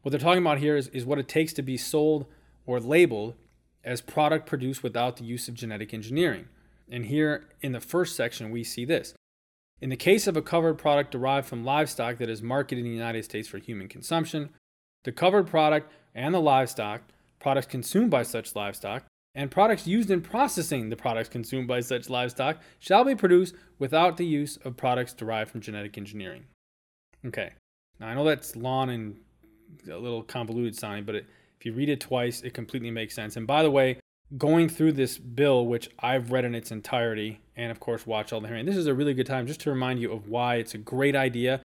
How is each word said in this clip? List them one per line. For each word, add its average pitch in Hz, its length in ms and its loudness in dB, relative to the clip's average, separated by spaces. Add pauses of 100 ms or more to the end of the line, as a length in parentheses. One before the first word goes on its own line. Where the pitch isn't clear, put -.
what 139 80 -4
they're 139 100 0
talking 175 220 4
about 151 160 4
here 147 180 2
is, 131 120 -2
is 123 180 -6
what 143 120 0
it 127 100 -4
takes 160 260 0
to 143 80 -4
be 131 160 -4
sold 151 480 2 (400)
or 123 120 0
labeled 117 560 4 (480)
as 123 200 -6
product 151 440 2
produced 131 360 -4
without 120 340 -2
the 120 80 -14
use 120 240 -8
of 120 60 -12
genetic 110 400 -10
engineering. 113 520 -2 (440)
And 120 160 -6
here 147 420 0 (140)
in 135 100 -4
the 120 80 -6
first 170 360 -2
section, 113 340 -4
we 117 140 -6
see 120 200 -8
this. 147 300 -2 (680)
In 135 100 -6
the 127 60 -4
case 202 300 4
of 175 100 0
a 151 60 0
covered 165 360 2
product 143 320 4
derived 135 360 0
from 120 180 -8
livestock 131 540 0
that 117 120 -4
is 107 120 -6
marketed 127 420 -2
in 120 60 -4
the 117 60 -6
United 113 280 -4
States 107 240 -8
for 98 100 -12
human 104 300 -10
consumption, 156 600 -4 (520)
the 123 100 -6
covered 185 340 4
product 156 460 2 (220)
and 139 200 -2
the 180 60 2
livestock, 123 640 2 (360)
products 135 280 0
consumed 190 440 2
by 131 120 4
such - 340 -6
livestock, 101 480 -6 (300)
and 139 160 -6
products 208 360 4
used 196 240 0
in 175 120 2
processing 160 680 -2
the 113 80 -6
products 113 320 -4
consumed 123 400 -6
by 123 120 0
such 123 280 -4
livestock 127 540 -2 (160)
shall 214 260 6
be 269 100 4
produced 180 400 6 (240)
without 160 380 4
the 175 80 -2
use 147 340 -2
of 123 180 -10
products 123 360 0
derived 110 380 -4
from 113 100 -10
genetic 104 380 -10
engineering. 98 460 -12 (840)
Okay, 110 260 -8 (480)
now 110 60 -12
I 117 80 -8
know 143 100 0
that's 143 320 0
long 131 320 0
and 110 280 -6 (720)
a 85 80 -10
little 117 240 -6
convoluted 117 540 -4
sounding, 104 280 -8
but 104 120 -4
it, - 100 -6 (320)
if - 80 -14
you 117 60 -6
read 139 160 -2
it 143 120 0
twice, 120 420 -2
it 123 120 -10
completely 117 360 -8
makes 113 240 -6
sense. 107 220 -8
And 113 100 -6
by 143 160 4
the 156 80 6
way, 131 280 4 (400)
going 160 300 6
through 160 240 4
this 135 260 0
bill, 127 480 4
which 117 320 -2
I've 123 320 0
read 127 140 2
in 120 100 -2
its 117 160 -10
entirety, 110 720 -2 (160)
and 117 140 -6
of 113 100 -10
course 117 260 -6
watch 110 260 -2
all 110 80 -4
the 107 80 -10
hearing, 117 180 -6
this 196 100 0
is 170 100 0
a 139 80 4
really 143 200 2
good 127 120 0
time 127 200 -2
just 151 140 -8
to 151 100 -2
remind 127 300 0
you 117 120 -4
of 104 160 -8
why 120 280 0
it's 113 180 -4
a 110 40 -10
great 135 380 0
idea 131 560 0